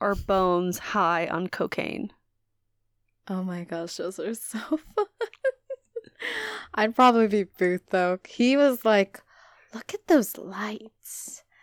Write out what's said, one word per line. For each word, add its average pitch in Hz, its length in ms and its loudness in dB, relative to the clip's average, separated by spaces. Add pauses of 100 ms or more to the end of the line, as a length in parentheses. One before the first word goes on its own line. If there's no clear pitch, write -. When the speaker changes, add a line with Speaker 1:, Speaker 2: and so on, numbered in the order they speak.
Speaker 1:
or 202 160 0
Bones 180 640 0
high 170 480 0
on 175 180 -4
cocaine? - 640 -6 (1200)
Speaker 2:
Oh 185 160 -4
my 175 180 -6
gosh, 170 320 -8
those 175 240 -8
are 196 160 -6
so - 240 -12
<laughs> - 380 -6
fun. 415 100 0 (1700)
I'd 214 220 0
probably 233 320 6
be 202 160 0
Booth, 180 460 0
though. 185 360 2
He 247 300 2
was 277 280 4
like, 202 380 2 (500)
"Look 226 220 -12
at - 140 -8
those 269 280 4
lights. - 1080 -12 (180)